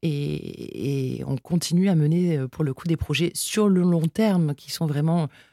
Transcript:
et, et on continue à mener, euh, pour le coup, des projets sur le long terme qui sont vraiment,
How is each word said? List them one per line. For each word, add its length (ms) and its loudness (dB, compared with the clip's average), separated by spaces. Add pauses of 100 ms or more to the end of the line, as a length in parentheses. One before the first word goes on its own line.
et, 1160 -4
et 60 -8
on 120 -4
continue 520 0
à 60 4
mener, 440 2
euh, 100 -4
pour 160 -4
le 80 -2
coup, 160 -8
des 80 2
projets 380 -2
sur 340 0
le 140 4
long 240 2
terme 480 2
qui 160 -18
sont 160 -4
vraiment, 420 0 (240)